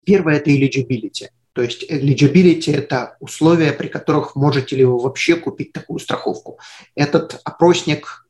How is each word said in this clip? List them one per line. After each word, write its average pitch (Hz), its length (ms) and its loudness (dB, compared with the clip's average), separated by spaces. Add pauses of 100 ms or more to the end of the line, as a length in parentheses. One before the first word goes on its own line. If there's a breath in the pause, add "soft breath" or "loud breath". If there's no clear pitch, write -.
Первое — 165 340 2
это 147 120 -2
eligibility. 131 760 -2 (240)
То 127 100 -4
есть - 280 -6
eligibility — 147 840 4
это 135 440 -6
условия, 156 540 2
при - 160 -8
которых - 480 -4
можете 139 400 0
ли 131 80 6
вы 123 160 2
вообще 135 360 0
купить - 360 -10
такую - 260 -12
страховку. - 600 -8 (360 loud breath)
Этот - 500 -2
опросник - 840 0